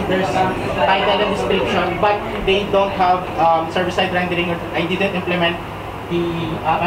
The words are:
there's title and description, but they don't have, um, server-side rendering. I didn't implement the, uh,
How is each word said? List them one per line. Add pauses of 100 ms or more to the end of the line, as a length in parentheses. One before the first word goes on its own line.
there's
title
and
description,
but (240)
they
don't
have, (160)
um,
server-side
rendering. (200)
I
didn't
implement (480)
the, (400)
uh,